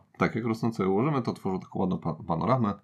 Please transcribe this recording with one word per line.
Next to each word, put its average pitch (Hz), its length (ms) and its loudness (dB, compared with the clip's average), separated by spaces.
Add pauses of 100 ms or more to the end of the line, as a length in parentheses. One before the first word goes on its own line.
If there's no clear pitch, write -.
(180)
Tak, - 180 2
jak 113 100 -2
rosnąco 113 380 0
je 95 60 4
ułożymy, 131 320 2
to 110 120 -2
tworzą 95 260 -2
taką - 200 -8
ładną 92 180 0
pa-, 82 160 -4
panoramę 98 600 0 (100)